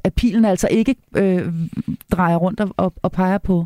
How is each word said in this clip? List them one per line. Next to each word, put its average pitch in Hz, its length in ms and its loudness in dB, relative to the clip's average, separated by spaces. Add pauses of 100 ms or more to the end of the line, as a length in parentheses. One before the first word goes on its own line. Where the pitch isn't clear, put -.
at 190 100 -2
pilen 226 320 2
altså 190 260 2
ikke, 226 240 2 (200)
øh, 180 380 0 (580)
drejer 170 240 2
rundt 175 240 0
og, 202 180 -2
og, 185 240 -2
og - 100 -2
peger 190 260 0
på 175 280 0